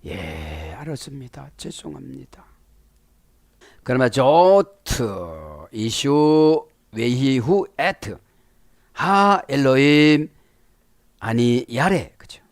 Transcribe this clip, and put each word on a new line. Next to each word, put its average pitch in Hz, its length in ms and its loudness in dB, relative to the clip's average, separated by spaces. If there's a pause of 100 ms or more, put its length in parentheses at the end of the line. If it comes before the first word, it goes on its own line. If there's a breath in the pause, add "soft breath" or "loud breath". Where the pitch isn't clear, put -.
예, 78 720 -14
알았습니다. 139 800 -14
죄송합니다. - 880 -18 (1400 soft breath)
그러면 127 280 0
조트 165 960 2 (680)
이슈 151 960 2 (260)
외희후 127 760 0 (120)
에트 143 400 -6 (760)
하 196 560 2
엘로임 147 840 4 (880)
아니 120 540 0
야레, 147 440 -2
그죠? - 340 -20